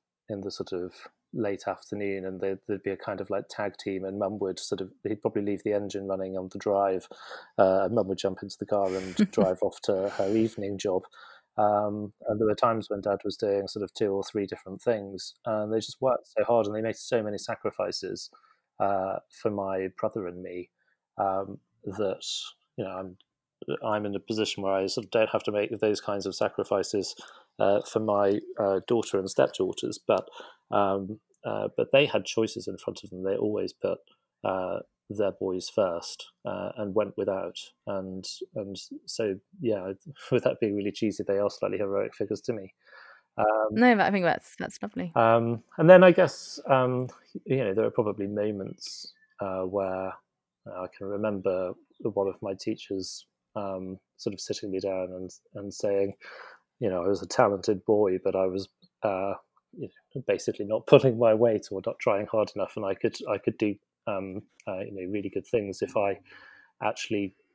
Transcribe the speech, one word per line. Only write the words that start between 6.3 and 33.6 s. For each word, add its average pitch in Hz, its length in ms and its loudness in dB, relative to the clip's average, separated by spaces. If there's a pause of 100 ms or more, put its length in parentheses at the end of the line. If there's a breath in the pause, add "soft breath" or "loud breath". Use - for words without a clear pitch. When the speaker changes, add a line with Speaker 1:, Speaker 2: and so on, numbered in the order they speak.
Speaker 1:
on 92 160 -6
the 101 60 -10
drive, 98 500 2 (500 loud breath)
uh, 95 260 6
and 98 100 0
mum 98 140 2
would 95 100 -2
jump 92 240 -2
into 98 160 -12
the 101 80 -6
car 98 280 2
and 95 220 -6
Speaker 2:
<laughs> 107 160 4
Speaker 1:
drive 92 300 2
off - 200 -2
to 98 280 2
her 101 240 0
evening 104 440 0
job. 92 240 0 (560 loud breath)
Um, 104 540 2 (160)
and 107 100 0
there 110 80 4
were 107 80 4
times 113 360 2
when 101 100 -4
dad 98 240 0
was 98 120 -4
doing 101 300 0
sort 104 160 -8
of 92 120 -6
two 104 180 0
or 98 100 -2
three 98 240 -4
different 95 360 -12
things, 98 520 -4 (100)
and 107 280 -2
they 113 60 2
just - 220 -6
worked 131 360 0
so 107 80 2
hard, 117 220 4
and 104 80 -4
they 110 80 -2
made 113 140 -2
so 117 260 0
many 104 160 -4
sacrifices, 98 920 -6 (500 soft breath)
uh, 98 360 0 (140)
for - 200 -4
my 95 380 -2 (100)
brother 107 280 -4
and 87 160 -10
me, 90 280 -10 (480)
um, 98 400 -2 (260)
that, 95 420 -4 (500)
you 113 80 -6
know, 95 60 -6
I'm, 92 260 -10 (680)
I'm 107 220 0
in 101 100 -4
a 95 60 -4
position 107 420 -2
where 98 120 2
I 95 120 2
sort 110 200 -4
of - 40 -20
don't 110 200 4
have 107 140 0
to 107 80 -2
make 104 180 0 (100)
those 107 200 4
kinds 101 260 -4
of 95 80 -2
sacrifices, 101 800 0 (440 loud breath)
uh, 101 220 4
for - 200 -2
my, 101 380 4 (220)
uh, 98 260 2
daughter 110 320 2
and 95 120 -2
stepdaughters, - 760 0
but, 98 220 2 (420 loud breath)
um, 98 480 2 (240)
uh, 104 320 -2
but 120 160 0
they 139 140 8
had 107 220 0
choices 107 420 -2
in 95 80 -8
front - 260 -8
of 101 60 -18
them. 92 140 -10
They 95 140 0
always 101 360 -2